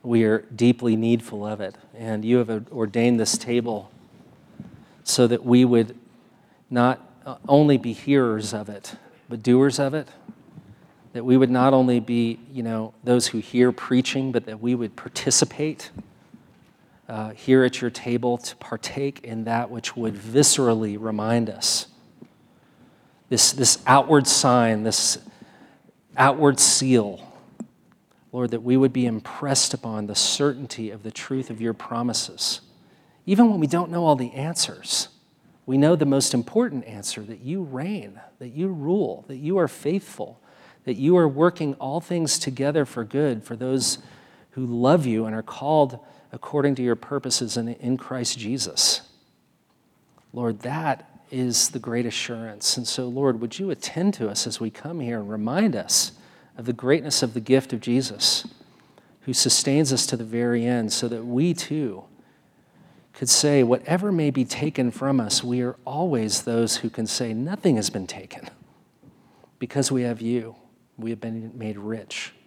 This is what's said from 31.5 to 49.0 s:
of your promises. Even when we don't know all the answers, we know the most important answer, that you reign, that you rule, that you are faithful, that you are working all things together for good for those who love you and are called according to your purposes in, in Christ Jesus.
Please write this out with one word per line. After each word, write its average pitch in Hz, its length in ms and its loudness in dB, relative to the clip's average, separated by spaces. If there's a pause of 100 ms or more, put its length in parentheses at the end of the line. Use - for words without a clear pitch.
of 110 100 -10
your 113 140 -2
promises. - 840 -4 (680)
Even 214 240 6
when 196 80 0
we 156 80 2
don't 170 240 0
know 170 140 -2
all 151 120 6
the 123 160 -6
answers, 135 760 -4 (580)
we 135 120 2
know 151 160 6
the 156 120 2
most 135 280 2
important 139 500 -2
answer, 104 380 -10
that 104 180 -16
you 165 220 -6
reign, 135 580 -8 (200)
that 127 80 -14
you 151 180 -6
rule, 160 600 -2
that 135 80 -12
you 160 220 -2
are 160 100 2
faithful, - 720 -6 (420)
that 131 120 -6
you 151 220 4
are 165 120 4
working 151 460 0
all 143 260 -6
things 165 400 -2
together 139 440 0
for 120 200 -6
good 127 400 -2
for 117 100 -12
those 127 440 -2 (520)
who 131 160 -6
love 131 400 4
you 113 200 0
and 110 100 -6
are 110 60 -6
called 139 580 0 (320)
according 143 420 -2
to 127 80 -4
your 120 140 2
purposes 127 600 -6
in, 117 120 -4
in 123 280 -4
Christ 123 400 -6
Jesus. 110 680 -2 (1300)